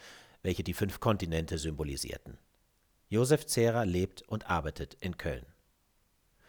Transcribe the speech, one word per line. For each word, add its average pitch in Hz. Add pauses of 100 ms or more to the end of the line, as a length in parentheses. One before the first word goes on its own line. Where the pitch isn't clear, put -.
(420)
welche 92
die 87
fünf -
Kontinente 82
symbolisierten. 71 (760)
Josef 127
Zehrer 117
lebt 90
und -
arbeitet 78
in -
Köln. 62 (1040)